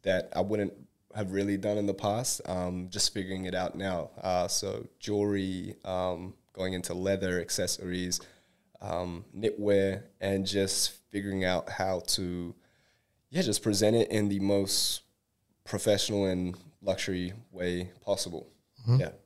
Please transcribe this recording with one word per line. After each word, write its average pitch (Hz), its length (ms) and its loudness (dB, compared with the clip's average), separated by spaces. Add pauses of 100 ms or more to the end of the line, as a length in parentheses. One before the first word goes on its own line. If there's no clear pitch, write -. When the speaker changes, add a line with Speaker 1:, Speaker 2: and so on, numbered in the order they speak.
Speaker 1:
that 92 340 0
I 87 60 2
wouldn't 101 320 0 (420)
have 104 160 -4
really 101 260 2
done 104 200 0
in 104 80 0
the 101 80 0
past. 110 520 -2
Um, 90 440 -4
just 101 240 0
figuring 95 320 -4
it 92 100 -4
out 92 200 -2
now. 92 340 -2 (120)
Uh, 90 280 2
so 104 360 -2 (140)
jewelry, 98 760 0 (100)
um, 92 480 -2 (200)
going 92 200 -2
into 90 200 -4
leather, 92 460 2
accessories, 90 800 -2 (640)
um, 87 440 -4 (100)
knitwear, 101 680 2 (180)
and 98 240 0
just 98 460 0 (200)
figuring 101 320 -2
out 90 260 0
how 92 320 -2
to, 90 520 -4 (760)
yeah, 165 100 0
just 113 220 0
present 107 320 4
it 117 160 4
in 104 180 2
the 101 100 0
most 98 600 2 (640)
professional 101 640 2
and 90 300 0 (280)
luxury 92 500 -2 (180)
way 90 380 -2 (160)
possible. 92 420 -2 (340)
Speaker 2:
Mm-hmm. 120 200 6
Speaker 1:
Yeah. 85 80 -2 (160)